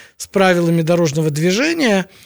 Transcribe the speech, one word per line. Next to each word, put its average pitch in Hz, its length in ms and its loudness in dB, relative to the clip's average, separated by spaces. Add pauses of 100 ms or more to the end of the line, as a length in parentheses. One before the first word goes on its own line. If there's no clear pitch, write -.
(160)
с - 120 -16
правилами 175 540 2
дорожного 160 480 0
движения 202 760 0 (200)